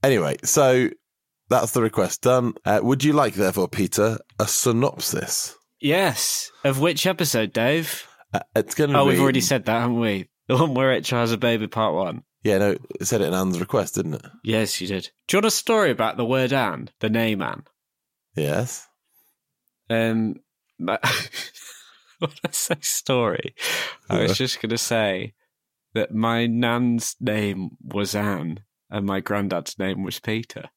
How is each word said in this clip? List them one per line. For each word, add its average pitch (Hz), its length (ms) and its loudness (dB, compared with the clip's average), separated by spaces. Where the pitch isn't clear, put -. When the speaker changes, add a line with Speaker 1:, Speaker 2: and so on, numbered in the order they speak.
Speaker 1:
Anyway, 101 400 2
so 127 460 4
that's 117 220 2
the 123 100 2
request 104 420 0
done. 123 300 4
Uh, 104 160 4
would 135 220 2
you 147 100 4
like, 127 220 2
therefore, 92 320 2
Peter, 104 500 0
a 107 80 2
synopsis? - 1080 -2
Speaker 2:
Yes. 156 720 0
Of 135 160 2
which 160 260 2
episode, 139 480 0
Dave? 147 540 0
Speaker 1:
Uh, 117 60 0
it's - 200 0
gonna 143 240 2
Speaker 2:
Oh, 139 60 6
we've 135 120 4
Speaker 1:
be 139 60 4
Speaker 2:
already 135 180 4
said 127 240 0
that, 113 160 2
haven't 120 180 0
we? 101 300 -2
The 131 100 2
one 151 160 2
where 131 160 2
Rachel 123 300 0
has 117 120 2
a 113 60 0
baby, 113 300 0
part 107 280 0
one. 85 280 -4
Speaker 1:
Yeah, 104 160 4
no, 101 160 4
it 90 60 -6
said 104 160 0
it 85 60 2
in 85 60 0
Anne's 92 260 0
request, 92 360 -2
didn't 82 200 -2
it? - 100 -10
Speaker 2:
Yes, 110 360 0
you 90 80 -6
did. 95 220 -6
Do - 80 0
you - 40 4
want 214 80 0
a 208 40 2
story 214 400 2
about 110 260 0
the 120 80 0
word 127 280 2
Anne? 104 360 -2
The 110 100 0
name 110 320 0
Anne? 60 220 -6
Speaker 1:
Yes. 78 520 -2
Speaker 2:
Um, 113 460 0
my, 87 240 -2
<laughs> - 1160 -10
when 156 120 -4
I - 60 -4
say - 300 -2
story, - 720 0
I - 120 0
was 113 100 2
Speaker 1:
Yeah. 127 140 0
Speaker 2:
just - 160 -4
gonna 113 160 -2
say 107 560 0
that 110 180 -2
my 117 320 2
nan's 117 760 0
name 104 520 -2
was 101 320 -4
Anne 98 460 -4
and 101 160 -4
my 98 140 -2
granddad's 95 600 -4
name 95 240 -4
was 92 160 -8
Peter. - 580 -8